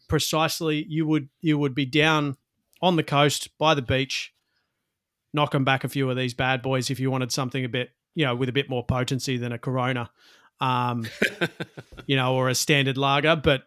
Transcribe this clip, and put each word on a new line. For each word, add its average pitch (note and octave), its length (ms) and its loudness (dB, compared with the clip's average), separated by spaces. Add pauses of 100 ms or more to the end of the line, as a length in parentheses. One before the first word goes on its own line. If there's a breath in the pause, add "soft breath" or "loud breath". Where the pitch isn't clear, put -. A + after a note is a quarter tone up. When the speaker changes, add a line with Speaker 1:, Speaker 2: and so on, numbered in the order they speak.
Speaker 1:
precisely, D#3 800 0
you D#3 160 0
would, D3+ 240 0 (100)
you D3+ 200 2
would C#3 160 0
be C#3 100 0
down D3 500 2 (460)
on F3 160 4
the D3+ 60 2
coast C#3+ 540 2
by D#3 180 4
the C#3+ 60 -2
beach, C3+ 520 -4 (1000)
knocking D3 300 0
back C3 200 2
a C3+ 60 -4
few C3+ 200 -2
of B2+ 80 -2
these B2+ 160 -2
bad C3 280 0
boys C3 280 -2
if C3 100 -4
you C3 120 0
wanted B2+ 200 -2
something C3 340 -4
a A#2+ 40 -4
bit, B2 200 -4 (260)
you D#3 100 2
know, B2 100 0
with B2+ 140 0
a A#2+ 40 -4
bit C3+ 160 -2
more B2 160 -4
potency B2+ 520 -2
than A#2+ 140 -4
a A#2 60 -8
Corona, B2+ 520 -2 (520 soft breath)
um, B2 440 0 (500)
Speaker 2:
<laughs> - 520 -16
Speaker 1:
you C#3 80 2
know, C3 200 2
or B2+ 140 0
a B2 60 0
standard C3+ 420 2
lager, C#3+ 380 2
but, C#3 320 2